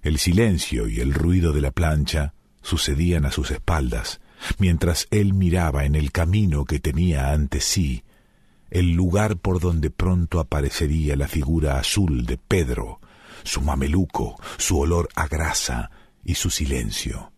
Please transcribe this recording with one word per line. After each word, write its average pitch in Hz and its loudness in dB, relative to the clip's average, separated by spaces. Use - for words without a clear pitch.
El 78 0
silencio 85 2
y 52 -4
el 65 0
ruido 85 2
de 71 2
la 69 0
plancha 76 0
sucedían 80 0
a 71 0
sus 73 -4
espaldas, 65 -2
mientras 85 2
él 101 2
miraba 85 2
en 71 2
el 73 0
camino 85 2
que 73 -2
tenía 71 2
ante 73 0
sí 69 -2
el 90 2
lugar 95 2
por 90 0
donde 82 0
pronto 87 0
aparecería 73 0
la 69 -2
figura 73 0
azul 69 0
de 60 -4
Pedro, 62 -2
su - -6
mameluco, 67 -2
su - 0
olor 82 2
a 80 -2
grasa 76 -4
y 87 -2
su - -2
silencio. 64 -4